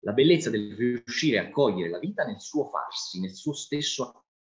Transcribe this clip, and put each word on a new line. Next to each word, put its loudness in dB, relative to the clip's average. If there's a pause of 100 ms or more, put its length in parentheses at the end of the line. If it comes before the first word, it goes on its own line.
la 0
bellezza 6
del -2
riuscire 0
a 0
cogliere 2
la -4
vita -4
nel -4
suo -4
farsi, -6
nel -4
suo -6
stesso -6 (180)